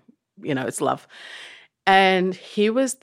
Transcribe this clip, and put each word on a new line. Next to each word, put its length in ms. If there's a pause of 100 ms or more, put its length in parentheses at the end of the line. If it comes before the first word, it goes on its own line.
(400)
you 140
know, 120
it's 140
love. 280 (760)
And 500
he 360
was 320